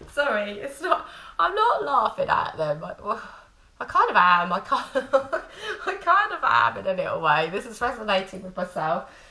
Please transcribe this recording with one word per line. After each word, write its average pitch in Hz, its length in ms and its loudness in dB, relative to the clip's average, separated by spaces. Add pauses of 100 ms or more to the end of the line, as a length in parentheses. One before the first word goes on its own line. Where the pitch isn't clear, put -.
(140)
sorry, 214 460 0
it's 277 220 -10
not, 339 260 0 (320)
I'm 349 160 2
not 440 280 4
laughing 233 460 0
at - 280 0
them. 151 260 -2
I, 180 100 -8 (100)
well, 220 180 -4 (580)
I - 60 -6
kind 440 240 4
of - 60 0
am. 180 380 6
I 180 60 0
kind, - 340 -2
<laughs> 269 500 0 (420)
I 381 100 -2
kind 392 380 4
of 480 100 -6
am - 340 2
in 196 100 -8
a - 80 0
little - 260 -4
way. 160 300 4
This 190 140 -6
is 233 160 -12
resonating 208 600 -2
with 185 120 -14
myself. 175 540 -4 (220)